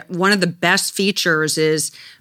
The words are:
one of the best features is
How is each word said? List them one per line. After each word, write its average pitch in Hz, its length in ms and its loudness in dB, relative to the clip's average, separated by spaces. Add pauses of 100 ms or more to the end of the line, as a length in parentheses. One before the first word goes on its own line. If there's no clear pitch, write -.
one 190 260 2
of 196 80 0
the 175 60 0
best 175 460 0
features 165 640 0
is 156 340 0 (300)